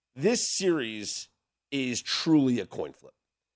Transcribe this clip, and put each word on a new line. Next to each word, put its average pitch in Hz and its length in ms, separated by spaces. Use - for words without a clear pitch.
this 196 340
series 117 800
is 131 320
truly 135 560
a 92 80
coin 76 260
flip. - 220